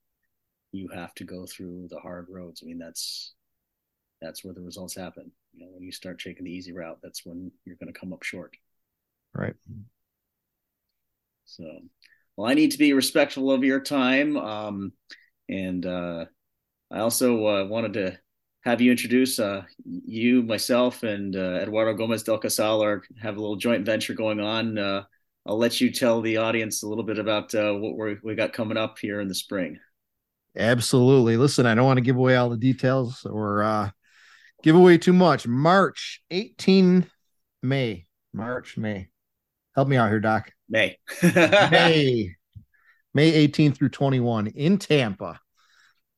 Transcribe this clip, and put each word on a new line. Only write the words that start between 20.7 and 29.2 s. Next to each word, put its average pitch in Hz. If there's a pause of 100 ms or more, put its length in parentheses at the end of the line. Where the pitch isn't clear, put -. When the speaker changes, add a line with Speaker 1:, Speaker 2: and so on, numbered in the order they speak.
Speaker 1:
and, 101
uh, 90
Eduardo 110
Gomez 113
del 110
Casal 107
are, 104 (180)
have 107
a 104
little 104
joint 104
venture 113
going 107
on. 110
Uh, 98 (420)
I'll 104
let 117
you 120
tell 117
the 110
audience 113
a 104
little 107
bit 104
about, 104
uh, 104
what 104
we're, 107
we 110
got 107
coming 110
up 110
here 104
in 98